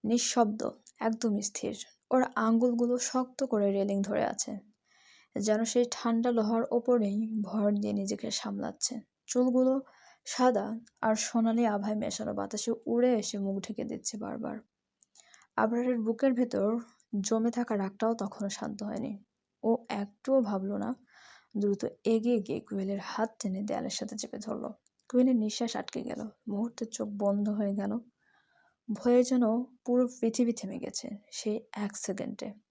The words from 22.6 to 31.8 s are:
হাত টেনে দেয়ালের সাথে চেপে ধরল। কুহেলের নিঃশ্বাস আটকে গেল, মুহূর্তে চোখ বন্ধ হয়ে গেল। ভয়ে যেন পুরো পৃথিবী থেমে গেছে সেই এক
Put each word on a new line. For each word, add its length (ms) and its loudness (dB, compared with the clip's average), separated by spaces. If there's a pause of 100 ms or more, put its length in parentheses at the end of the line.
হাত 400 -4
টেনে 220 -2
দেয়ালের 280 -4
সাথে 280 -6
চেপে 200 -10
ধরল। 320 -6 (400)
কুহেলের 260 6
নিঃশ্বাস 400 0
আটকে 260 -6
গেল, 260 -8 (200)
মুহূর্তে 380 -4
চোখ 320 -6
বন্ধ 320 2
হয়ে 260 0
গেল। 240 -2 (920)
ভয়ে 320 4
যেন 400 2
পুরো 440 0 (140)
পৃথিবী 300 2
থেমে 260 -6
গেছে 320 -8 (220)
সেই 300 -4 (120)
এক 240 -6